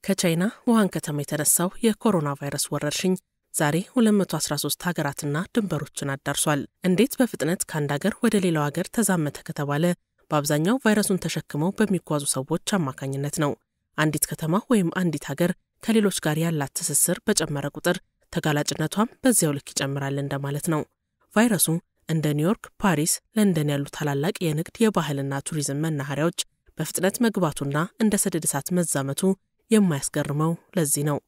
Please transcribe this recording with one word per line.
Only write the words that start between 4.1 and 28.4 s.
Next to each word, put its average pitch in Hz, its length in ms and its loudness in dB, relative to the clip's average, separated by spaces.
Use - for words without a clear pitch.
መቶ 190 180 2
አስራ 156 240 -4
ሦስት - 240 -6
ሀገራትና 151 560 -4
ድንበሮችን 151 640 -2
አዳርሷል። 143 500 -2
እንዴት 185 320 2
በፍጥነት 185 480 0
ከአንድ 147 280 -2
ሀገር 147 260 0
ወደ 220 220 2
ሌላው 165 240 2
ሀገር 147 240 -4
ተዛመተ 170 540 0
ከተባለ፣ 147 420 -2
በአብዛኛው 156 480 2
ቫይረሱን 208 420 2
ተሸክመው 160 520 -2
በሚጓዙ 165 540 -2
ሰዎች 135 460 -4
አማካኝነት 139 640 -2
ነው። 147 140 0
አንዲት 151 280 0
ከተማ 165 420 -2
ወይም 196 280 2
አንዲት 180 300 -2
ሀገር 175 260 0
ከሌሎች 214 360 2
ጋር 156 200 0
ያላት 160 360 -2
ትስስር 165 480 0
በጨመረ 147 480 -2
ቁጥር፣ 175 280 -2
ተጋላጭነቷም 156 840 0
በዚያው 175 360 2
ልክ - 160 -8
ይጨምራል 139 480 -4
እንደማለት 139 500 -4
ነው። 156 140 0
ቫይረሱ 214 340 4
እንደ 156 240 0
ኒውዮርክ፣ 160 320 0
ፓሪስ፣ 165 360 2
ለንደን 175 360 4
ያሉ 143 200 -2
ታላላቅ 147 500 -2
የንግድ፣ 156 400 -2
የባህልና 143 640 0
ቱሪዝም 143 400 -4
መናኸሪያዎች 147 600 -2
በፍጥነት 175 460 -2
መግባቱና 160 580 0
እንደ 214 180 4
ሰደድ 165 280 -2